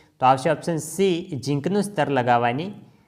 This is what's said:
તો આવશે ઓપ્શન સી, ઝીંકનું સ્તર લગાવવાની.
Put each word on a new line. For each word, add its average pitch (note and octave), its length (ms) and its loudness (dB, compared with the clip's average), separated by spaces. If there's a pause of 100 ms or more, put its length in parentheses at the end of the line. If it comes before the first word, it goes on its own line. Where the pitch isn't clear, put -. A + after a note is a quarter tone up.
(200)
તો C3+ 60 2
આવશે C3+ 240 4
ઓપ્શન D#3 280 -2
સી, E3 680 -2
ઝીંકનું F3+ 380 0
સ્તર D3+ 260 -2
લગાવવાની. A#2+ 640 2 (360)